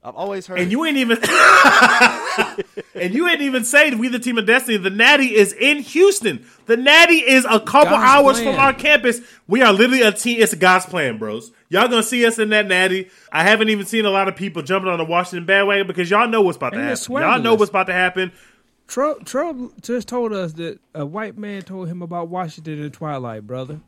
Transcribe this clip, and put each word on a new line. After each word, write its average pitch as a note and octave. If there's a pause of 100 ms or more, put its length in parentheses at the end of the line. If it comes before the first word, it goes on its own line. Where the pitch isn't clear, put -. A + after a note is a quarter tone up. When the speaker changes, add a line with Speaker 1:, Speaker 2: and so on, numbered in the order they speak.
Speaker 1:
I've B2
always F#3+
heard F3+
Speaker 2:
And F3+
Speaker 1:
it. F#3
Speaker 2:
you C#4
ain't D4
even, A#3
<laughs> -
and F3+
you E4
ain't D#4+
even B3+
say C#4+
we A#3
the B3
team A#3
of G#3+
destiny. A#3+
The F#3+
Natty B3
is G#3
in C#4+
Houston. D4 (200)
The A#3
Natty D#4+
is C4
a G#3+
couple C#4
Speaker 3:
God's B3+
Speaker 2:
hours C4+
Speaker 3:
plan. C4
Speaker 2:
from C4+
our C4+
campus. B3 (260)
We A3+
are A3+
literally B3
a G#3+
team. A#3
It's G#3
God's F#3
plan, C#3+
bros. A2 (180)
Y'all G3+
gonna A#3
see A#3+
us A3+
in G#3+
that G#3
Natty. F#3 (220)
I D#3
haven't G#3+
even G3+
seen A3
a G3+
lot G3
of F#3
people E3+
jumping F#3
on F3
the E3
Washington F3
bandwagon G3
because F3
y'all G#3+
know A3+
what's F3+
about B2+
to -
Speaker 3:
And -
it's -
Speaker 2:
happen. B3+
Y'all A#3
know A3+
Speaker 3:
swaggerless. G#3
Speaker 2:
what's G#3
about F#3
to F#3
happen. F3+ (560)
Speaker 3:
Trump, C#4
Trump C4
just A#3
told A#3
us F3+
that E3 (140)
a D3+
white G3+
man G3+
told F#3
him F3
about E3+
Washington D#3+
and D3
Twilight, B2
brother. C3